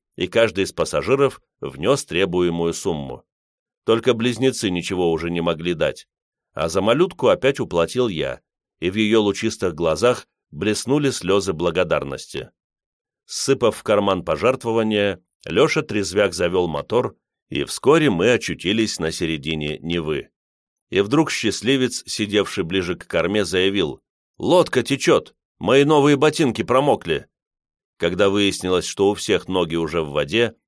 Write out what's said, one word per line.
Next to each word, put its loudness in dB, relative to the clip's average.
и -4
каждый 2
из -6
пассажиров 0
внёс -2
требуемую 0
сумму. -8
Только 2
близнецы 0
ничего 0
уже -2
не -2
могли -2
дать. -2
А -4
за 0
малютку 2
опять 2
уплатил 0
я, -6
и -2
в -6
её 4
лучистых -2
глазах 0
блеснули -2
слёзы 0
благодарности. -4
Сыпав 0
в -14
карман 0
пожертвования, 0
Лёша 0
Трезвяк 0
завёл 0
мотор, -4
и -4
вскоре 2
мы 2
очутились -2
на -2
середине -4
Невы. -4
И 0
вдруг 2
счастливец, -2
сидевший -2
ближе -2
к -14
корме, 0
заявил: 0
«Лодка 2
течёт, 0
мои 4
новые 4
ботинки 2
промокли». 0
Когда 2
выяснилось, 0
что 2
у 2
всех -2
ноги -2
уже -2
в -8
воде, 0